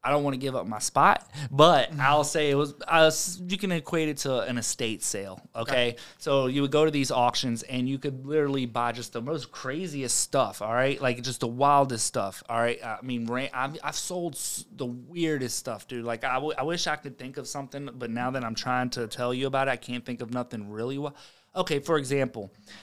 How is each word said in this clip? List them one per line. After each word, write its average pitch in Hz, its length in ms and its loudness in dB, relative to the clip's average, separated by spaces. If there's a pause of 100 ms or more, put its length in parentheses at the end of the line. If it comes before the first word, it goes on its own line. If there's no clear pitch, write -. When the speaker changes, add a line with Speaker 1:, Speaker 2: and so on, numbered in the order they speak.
Speaker 1:
I 127 60 2
don't 147 120 4
wanna 139 140 0
give 131 180 -4
up 95 140 -4
my 107 100 -6
spot, - 500 4 (220)
but 143 400 8
Speaker 2:
Mm-hmm. 151 100 -6
Speaker 1:
I'll 143 220 6
say 147 280 2
it 139 40 4
was, 147 200 0 (120)
uh, 160 200 8
s-, 175 420 0
you 196 100 -2
can 190 140 0
equate 160 360 0
it 143 100 -4
to 131 240 0
an 123 140 -2
estate 120 460 -2
sale, 98 380 -6 (160)
okay? 120 320 2
Speaker 2:
Okay. 117 80 -4 (220)
Speaker 1:
So 139 280 2
you 139 160 0
would 139 80 0
go 151 140 6
to 156 80 4
these 139 180 0
auctions, 120 540 2
and 127 240 -2
you 135 100 -2
could 131 260 -6
literally 143 420 0
buy 120 260 -2
just 117 200 -10
the 117 80 -6
most 139 300 -6
craziest 143 680 -4
stuff, 113 460 0
all 107 100 -2
right? 131 300 2
Like, 123 200 0
just 123 180 -4
the 123 80 0
wildest 131 580 4
stuff, 98 420 -2
all 117 120 -2
right? 117 240 2
I 113 180 -6
mean, 123 240 -4
ra-, 127 260 -4
I've, 139 300 -4
I've 151 140 -6
sold 175 400 -6
s-, - 280 -8 (120)
the 135 100 -4
weirdest 131 720 -2
stuff, 110 300 -10
dude. 120 160 -6
Like, 117 180 -4
I, 131 120 0
w-, 147 220 -2
I 131 60 -2
wish 170 240 -2
I 156 80 0
could 143 240 -12
think 131 180 -12
of 139 120 -10
something, 139 460 -10
but 123 140 -8
now 120 220 -2
that 131 140 -4
I'm 113 100 -4
trying 127 360 -2
to 117 180 -4
tell 123 260 -2
you 131 140 -2
about 135 180 0
it, 135 60 0
I 123 40 0
can't 120 300 -10
think 123 140 -8
of 117 120 -8
nothing 120 380 -6
really 117 260 -4
wi-, 143 200 -8 (400)
okay, 160 240 0
for 156 180 2
example, 127 540 -2 (300)